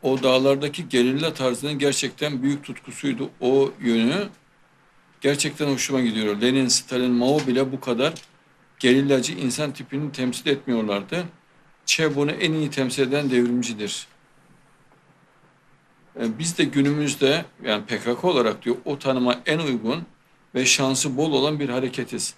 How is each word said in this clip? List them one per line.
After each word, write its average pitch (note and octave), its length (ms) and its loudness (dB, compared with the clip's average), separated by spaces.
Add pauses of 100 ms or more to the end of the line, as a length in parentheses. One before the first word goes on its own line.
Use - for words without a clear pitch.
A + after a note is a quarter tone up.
O C3 200 0
dağlardaki C#3 640 2
gerilla C3 460 2
tarzının C3 440 -2
gerçekten C#3 640 -2
büyük C#3+ 220 0
tutkusuydu. - 680 -6 (100)
O C3+ 400 4
yönü B2 480 2 (920)
gerçekten C#3+ 520 0
hoşuma C3 280 0
gidiyor. G#2+ 400 0
Lenin, C3 280 2
Stalin, B2+ 420 0
Mao C3 360 2
bile C3 260 0
bu C3 80 -8
kadar C3 340 0 (640)
gerillacı C3 540 4
insan C#3 400 -4
tipini C#3 400 -8
temsil B2+ 340 -4
etmiyorlardı. A#2 800 -2 (600)
Che D3+ 300 2
bunu D3 140 2
en D#3+ 220 0
iyi D#3 180 0
temsil C3+ 320 0
eden C#3 280 0
devrimcidir. A#2+ 760 0 (2250)
E, A2+ 180 -4
biz E3 200 -6
de D3 60 4
günümüzde, C#3+ 800 0 (200)
yani G#2 200 -2
P G#2+ 140 -6
K A#2+ 220 -2
K F3 80 2
olarak A#2 360 2
diyor, A#2 200 0
o C#3+ 140 -4
tanıma B2+ 480 0
en D#3 120 0
uygun C3+ 440 -2 (520)
ve B2+ 120 0
şansı C3 500 0
bol D#3 160 0
olan C#3+ 280 2
bir C#3+ 80 -4
hareketiz. A#2+ 680 -4